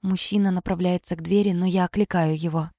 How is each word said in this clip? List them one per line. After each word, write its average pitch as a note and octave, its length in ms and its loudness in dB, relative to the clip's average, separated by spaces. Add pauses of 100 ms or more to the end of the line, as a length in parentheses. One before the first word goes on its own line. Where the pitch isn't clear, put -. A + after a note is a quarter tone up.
Мужчина G3 500 0
направляется F3+ 640 -2
к E3 80 -12
двери, G3 300 2
но F3 140 0
я F3+ 180 2
окликаю F3 520 0
его. D#3+ 420 -4